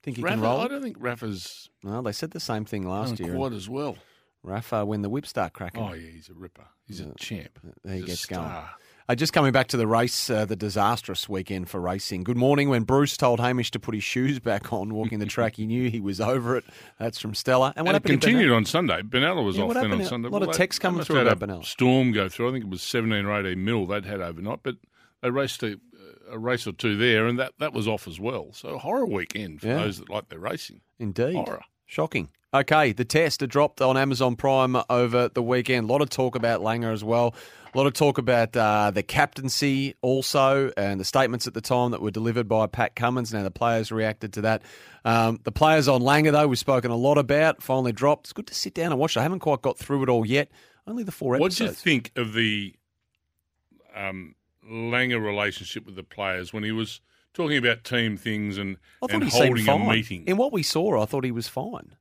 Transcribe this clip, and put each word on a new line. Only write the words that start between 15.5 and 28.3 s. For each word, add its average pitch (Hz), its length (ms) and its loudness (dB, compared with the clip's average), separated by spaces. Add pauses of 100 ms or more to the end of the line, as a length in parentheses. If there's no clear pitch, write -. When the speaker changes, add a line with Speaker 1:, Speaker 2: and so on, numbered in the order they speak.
Speaker 1:
he 107 100 -6
knew 120 240 0
he 113 100 -4
was 98 200 -4
over 120 360 0
it. 117 80 -4 (340)
That's 113 200 -6
from 107 160 -8
Stella. 131 420 2
And 160 100 -4
what - 20 2
Speaker 2:
And - 0 -
it 190 60 4
Speaker 1:
happened 143 280 2
to 156 60 4
Speaker 2:
continued 233 180 6
Speaker 1:
Bernal? 120 120 6
Speaker 2:
on 110 80 2
Sunday. 110 360 0
Benalla 135 420 0
was 95 120 0
Speaker 1:
Yeah, 101 80 0
Speaker 2:
off 226 40 0
Speaker 1:
what 233 60 0
Speaker 2:
then 247 100 0
Speaker 1:
happened - 100 0
Speaker 2:
on - 100 0
Speaker 1:
to, - 40 -4
Speaker 2:
Sunday. 120 200 -6
Speaker 1:
a - 20 -6
lot 202 120 -2
Speaker 2:
Well, 180 80 0
Speaker 1:
of 160 40 -2
Speaker 2:
they, 160 40 -2
Speaker 1:
texts 180 200 0
Speaker 2:
they - 40 -6
Speaker 1:
coming 180 160 0
Speaker 2:
must 151 100 -6
Speaker 1:
through 156 80 2
Speaker 2:
have 123 100 6
had 110 120 6
Speaker 1:
about 90 60 -6
Speaker 2:
a - 40 -6
Speaker 1:
Bernal. 90 160 -8
Speaker 2:
storm 127 480 4
go 101 160 0
through. 117 220 -2
I - 20 -6
think 127 140 -6
it 95 40 -10
was 92 120 -8
seventeen 113 440 0
or 104 120 0
eighteen 92 260 -2
mil. 110 200 0
They'd 98 220 -4
had 104 140 -8
overnight, 87 420 -8
but 127 140 -6 (460)
they 127 80 0
raced 135 340 -4
a, 104 160 -6 (500)
a 113 80 -10
race 117 300 -2
or 98 40 -6
two 107 240 0
there, 113 300 4
and 120 140 0
that, 131 180 -4
that 151 140 -4
was 110 160 -2
off 107 180 -4
as 85 140 -14
well. 104 320 -8